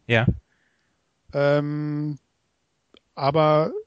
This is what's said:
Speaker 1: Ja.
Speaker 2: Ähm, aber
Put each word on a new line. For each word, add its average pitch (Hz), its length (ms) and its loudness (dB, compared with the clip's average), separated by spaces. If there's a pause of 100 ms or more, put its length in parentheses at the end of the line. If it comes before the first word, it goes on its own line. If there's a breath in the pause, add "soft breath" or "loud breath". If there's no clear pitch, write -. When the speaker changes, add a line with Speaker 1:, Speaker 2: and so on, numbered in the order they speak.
Speaker 1:
Ja. 117 200 2 (1080)
Speaker 2:
Ähm, 147 840 -2 (960)
aber 156 580 2 (140)